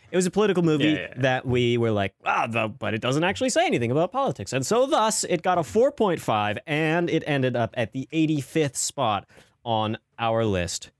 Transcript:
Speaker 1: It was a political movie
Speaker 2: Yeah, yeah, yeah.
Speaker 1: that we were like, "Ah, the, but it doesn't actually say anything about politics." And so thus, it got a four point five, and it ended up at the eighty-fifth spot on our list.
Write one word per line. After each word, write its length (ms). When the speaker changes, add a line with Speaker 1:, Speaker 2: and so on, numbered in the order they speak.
Speaker 1:
It 40
was 100
a 40
political 320
movie 220
Speaker 2:
Yeah, 80
yeah, 80
yeah. 220
Speaker 1:
that 240
we 320
were 120
like, 240
"Ah, 220
the, 220
but 260
it 60
doesn't 240
actually 260
say 160
anything 240
about 220
politics." 400
And 120
so 220
thus, 380
it 180
got 160
a 60
four 260
point 300
five, 440
and 460
it 160
ended 300
up 200
at 160
the 200
eighty-fifth 640
spot 500
on 340
our 280
list. 560